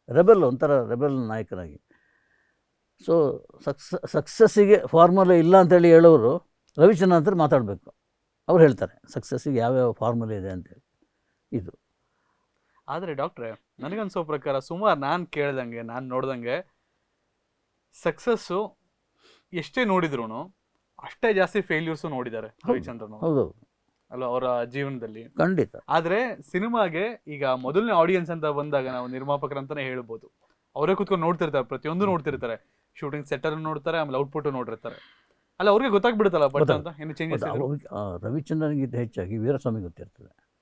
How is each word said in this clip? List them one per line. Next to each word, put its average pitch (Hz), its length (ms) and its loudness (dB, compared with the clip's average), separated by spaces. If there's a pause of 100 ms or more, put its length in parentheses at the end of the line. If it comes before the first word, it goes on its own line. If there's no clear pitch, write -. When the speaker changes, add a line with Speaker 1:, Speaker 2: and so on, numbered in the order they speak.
Speaker 1:
ರೆಬೆಲ್, 180 340 6
ಒಂಥರ 135 400 2
ರೆಬೆಲ್ 123 320 -2
ನಾಯಕನಾಗಿ. 107 680 -8 (1200)
So 156 360 2 (220)
ಸಕ್ಸ-, - 440 -8
ಸಕ್ಸಸ್ಸಿಗೆ 202 800 4
ಫಾರ್ಮುಲಾ 180 460 6
ಇಲ್ಲ 170 240 6
ಅಂತೇಳಿ 175 300 8
ಹೇಳೋರು 165 640 8 (300)
ರವಿಚಂದ್ರನ್ 180 420 6
ಹತ್ರ 190 120 2
ಮಾತಾಡ್ಬೇಕು. 131 600 0 (520)
ಅವ್ರು 170 160 6
ಹೇಳ್ತಾರೆ - 500 2
ಸಕ್ಸಸ್ಸಿಗೆ 127 460 -4
ಯಾವ್ಯಾವ 123 320 2
ಫಾರ್ಮುಲಾ 113 420 -4
ಇದೆ 98 160 -8
ಅಂತೇಳಿ. - 580 -16 (440)
ಇದು. 95 200 -8 (1160)
Speaker 2:
ಆದ್ರೆ 165 260 -8
ಡಾಕ್ಟ್ರೆ, 131 520 -10 (140)
ನನಗನ್ಸೋ 185 440 -8
ಪ್ರಕಾರ 147 360 -4
ಸುಮಾರು 175 400 -2
ನಾನ್ 160 280 -4
ಕೇಳ್ದಂಗೆ, 131 540 -6
ನಾನ್ 120 260 -12
ನೋಡ್ದಂಗೆ 127 720 -8 (1200)
ಸಕ್ಸಸ್ಸು 196 760 -6 (760)
ಎಷ್ಟೇ 180 320 -6
ನೋಡಿದ್ರೂನು 139 580 -2 (600)
ಅಷ್ಟೇ - 300 -2
ಜಾಸ್ತಿ 196 280 0
ಫೇಲ್ಯೂರ್ಸು 160 480 -4
ನೋಡಿದ್ದಾರೆ 117 380 -8
Speaker 1:
ಹೌದು. 175 260 -4
Speaker 2:
ರವಿಚಂದ್ರನ್ 113 400 -10
ಅವರು. 135 140 -6
Speaker 1:
ಹೌದೌದು. 131 280 0 (560)
Speaker 2:
ಅಲ್ವಾ, 127 160 -8
ಅವರ 123 360 -2
ಜೀವನದಲ್ಲಿ. 120 640 -10
Speaker 1:
ಖಂಡಿತ. 165 460 -2 (140)
Speaker 2:
ಆದ್ರೆ 170 520 -2
ಸಿನಿಮಾಗೆ 208 840 -4
ಈಗ 143 180 -8
ಮೊದಲನೇ 135 460 -2
ಆಡಿಯನ್ಸ್ 175 400 2
ಅಂತ 160 140 -6
ಬಂದಾಗ 143 420 -4
ನಾವು 123 200 -8
ನಿರ್ಮಾಪಕರು 139 520 -6
ಅಂತಾನೆ 139 240 -10
ಹೇಳ್ಬೋದು. 123 480 -12 (440)
ಅವರೇ 156 200 0
ಕೂತ್ಕೊಂಡು 185 300 -2
ನೋಡ್ತಿರ್ತಾರೆ, 160 380 -2
ಪ್ರತಿಯೊಂದು 156 420 -6
ನೋಡ್ತಿರ್ತಾರೆ. 135 720 -6 (140)
ಶೂಟಿಂಗ್ 147 340 -10
ಸೆಟ್ 139 180 -6
ಅಲ್ಲೂ 156 140 -6
ನೋಡ್ತಾರೆ, 156 380 -6
ಆಮೇಲೆ 143 200 -4
ಔಟ್‌ಪುಟ್ 143 300 -4
ನೋಡಿರ್ತಾರೆ. 117 800 -12 (300)
ಅಲ್ಲ, 202 100 2
ಅವ್ರಿಗೆ 220 220 4
ಗೊತ್ತಾಗ್ಬಿಡುತ್ತಲ್ಲ 196 560 2
ಪಟ್ 135 60 -4
Speaker 1:
ಗೊತ್ತಾಗುತ್ತೆ. 147 360 2
Speaker 2:
ಅಂತ, 151 120 -16
ಏನು 151 120 -10
ಚೇಂಜಸ್ 156 300 -6
Speaker 1:
ಹೌದು, - 100 -6
Speaker 2:
ಇದ್ರು. 135 140 -4
Speaker 1:
ಅವ್ರಿಗೆ, 143 280 -8
ಆ, 101 220 -8
ರವಿಚಂದ್ರನ್ಗಿಂತ 143 800 -4
ಹೆಚ್ಚಾಗಿ 110 420 -6
ವೀರಸ್ವಾಮಿ 113 440 -4
ಗೊತ್ತಿರ್ತದೆ. - 680 -18 (120)